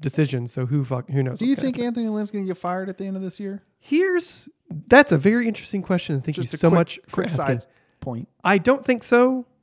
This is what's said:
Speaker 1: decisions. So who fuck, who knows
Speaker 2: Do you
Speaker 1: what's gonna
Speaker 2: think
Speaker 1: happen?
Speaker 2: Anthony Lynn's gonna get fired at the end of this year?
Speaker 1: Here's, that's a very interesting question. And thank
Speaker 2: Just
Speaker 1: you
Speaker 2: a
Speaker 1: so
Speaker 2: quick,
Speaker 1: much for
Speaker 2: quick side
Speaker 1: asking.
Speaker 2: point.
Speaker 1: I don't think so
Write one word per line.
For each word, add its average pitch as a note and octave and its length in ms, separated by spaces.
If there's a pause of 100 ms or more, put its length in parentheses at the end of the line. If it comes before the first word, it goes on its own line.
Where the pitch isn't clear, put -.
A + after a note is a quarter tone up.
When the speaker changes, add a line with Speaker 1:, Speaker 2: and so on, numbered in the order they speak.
Speaker 1:
decisions. C3+ 500
So B2+ 140
who C#3 180
fuck, B2 260
who C#3 140
knows B2+ 160
Speaker 2:
Do A3+ 60
you C4 60
Speaker 1:
what's C#4 100
gonna C4+ 60
Speaker 2:
think B3+ 100
Speaker 1:
happen? A#3+ 100
Speaker 2:
Anthony A#3 220
Lynn's G#3 220
gonna G3+ 140
get F#3 120
fired F#3 320
at F#3 80
the G3 80
end F#3+ 100
of F#3+ 60
this F#3 180
year? G3+ 240 (160)
Speaker 1:
Here's, F4+ 680 (380)
that's A#3+ 260
a D#3 40
very A3 300
interesting G3+ 340
question. F3 340
And C3+ 100
thank D3+ 100
Speaker 2:
Just B2+ 160
Speaker 1:
you D3+ 60
Speaker 2:
a - 20
Speaker 1:
so E3+ 100
Speaker 2:
quick, E3 80
Speaker 1:
much - 300
for - 160
Speaker 2:
quick B3+ 60
side D3+ 280
Speaker 1:
asking. - 140 (300)
Speaker 2:
point. A#2+ 260 (160)
Speaker 1:
I G3 140
don't B3+ 280
think B3 180
so B3 440 (160)